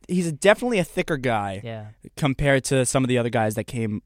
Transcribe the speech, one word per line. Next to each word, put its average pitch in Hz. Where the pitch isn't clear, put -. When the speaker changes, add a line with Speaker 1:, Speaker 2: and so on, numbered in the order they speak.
Speaker 1:
he's 180
a 165
definitely 214
a 170
thicker 175
guy 104
Speaker 2:
Yeah. 110
Speaker 1:
compared 139
to 131
some 131
of 123
the 123
other 117
guys 110
that 107
came 110